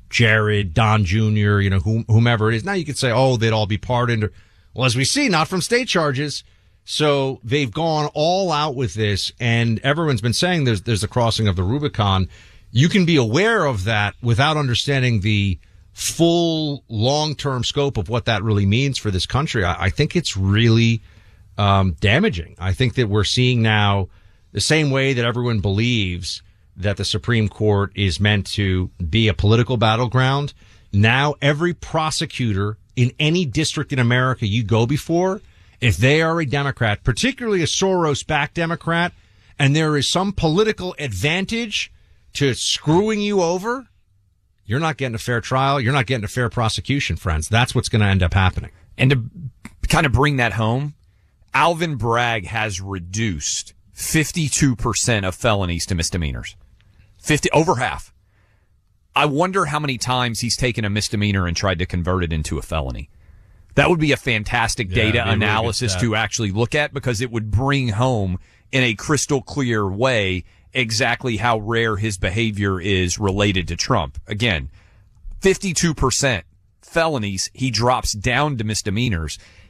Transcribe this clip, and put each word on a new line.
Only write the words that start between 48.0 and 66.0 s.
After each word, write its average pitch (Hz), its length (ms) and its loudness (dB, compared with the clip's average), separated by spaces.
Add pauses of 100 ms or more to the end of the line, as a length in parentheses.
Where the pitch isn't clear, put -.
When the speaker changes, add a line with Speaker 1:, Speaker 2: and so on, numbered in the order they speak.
Speaker 1:
end 95 180 4
up 85 100 0
happening. - 380 2 (260)
Speaker 2:
And 131 140 4
to 123 120 2 (640)
kind 165 160 4
of 135 80 2
bring 139 240 2
that 117 160 2
home, 117 400 0 (600)
Alvin 160 420 2
Bragg 113 500 0
has 110 340 -4
reduced 95 920 -6 (180)
fifty-two 151 840 0
percent 110 480 0
of 90 100 -4
felonies 95 520 -2
to 98 80 -2
misdemeanors. 76 600 -4 (640)
Fifty, - 320 0
over 160 240 2
half. 113 380 -6 (1000)
I 147 100 2
wonder 175 400 0
how 147 140 -4
many 135 180 -4
times 123 420 -2
he's 117 160 -2
taken 120 300 -2
a 101 40 -2
misdemeanor 101 580 0
and 85 100 -2
tried 92 220 0
to 90 60 -2
convert 90 380 -2
it 80 80 -4
into 78 260 -4
a 67 40 -6
felony. 67 480 -8 (640)
That 143 140 4
would 175 100 2
be 151 140 2
a 123 40 2
fantastic 113 720 -2
Speaker 1:
Yeah, 92 60 -6
Speaker 2:
data 110 120 2
Speaker 1:
it'd 107 60 2
be 117 60 2
a 117 40 0
really 113 160 0
good 107 60 2
Speaker 2:
analysis 110 460 0
Speaker 1:
stat. 92 120 -2